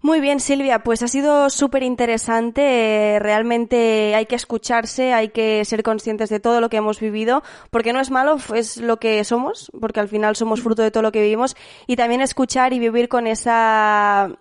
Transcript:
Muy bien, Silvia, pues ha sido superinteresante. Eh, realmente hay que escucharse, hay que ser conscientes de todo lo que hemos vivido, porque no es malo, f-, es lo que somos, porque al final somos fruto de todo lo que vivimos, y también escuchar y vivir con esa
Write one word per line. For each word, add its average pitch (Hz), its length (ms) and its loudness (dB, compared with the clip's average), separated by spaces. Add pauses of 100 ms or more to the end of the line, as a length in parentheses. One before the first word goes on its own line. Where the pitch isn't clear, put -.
Muy 311 160 4
bien, 277 180 0
Silvia, 269 420 0
pues 226 220 -2
ha 240 60 -2
sido 285 400 2
superinteresante. 233 1700 0
Eh, 208 60 2
realmente 220 920 0
hay 220 120 2
que 240 80 -4
escucharse, 240 800 -2
hay 220 160 0
que 214 340 0
ser 214 180 -2
conscientes 220 460 -2
de 214 120 -2
todo 233 200 2
lo 226 80 0
que 226 80 -2
hemos 214 240 -2
vivido, 220 420 0 (280)
porque 233 240 -2
no 262 60 0
es 262 100 -2
malo, 269 240 2
f-, 233 240 -4
es 220 180 -4
lo 226 220 -2
que 214 260 0
somos, 262 560 -4
porque 220 200 -4
al 208 80 -2
final 214 280 0
somos 226 240 -2
fruto 226 220 0
de 220 80 2
todo 220 120 0
lo 220 80 2
que 214 120 0
vivimos, 214 340 0 (300)
y 247 100 0
también 240 240 0
escuchar 262 540 0
y 247 60 -2
vivir 233 280 0
con 240 180 0
esa 214 1160 2